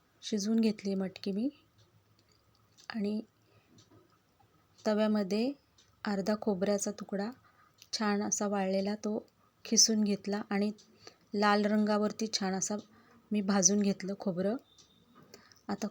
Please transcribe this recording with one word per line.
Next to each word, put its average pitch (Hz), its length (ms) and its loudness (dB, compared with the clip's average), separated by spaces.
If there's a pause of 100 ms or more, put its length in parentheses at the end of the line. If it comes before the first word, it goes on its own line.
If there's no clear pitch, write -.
(240)
शिजवून 220 360 0
घेतली 208 360 2
मटकी 190 360 -4
मी. 220 180 -2 (1400)
आणि 214 300 -4 (1700)
तव्यामध्ये 214 680 2 (520)
अर्धा 202 380 0
खोबऱ्याचा 202 500 0
तुकडा 202 380 -6 (640)
छान 208 300 0
असा 208 240 -2
वाळलेला 196 480 0
तो 214 220 -4 (480)
खिसून 220 380 4
घेतला 202 460 -2
आणि 202 220 0 (600)
लाल 208 320 4
रंगावरती 208 680 0
छान 190 200 -2
असा 190 220 -4 (560)
मी 214 100 0
भाजून 202 400 4
घेतलं 196 380 0
खोबरं. 190 360 -2 (1120)
आता 208 240 -4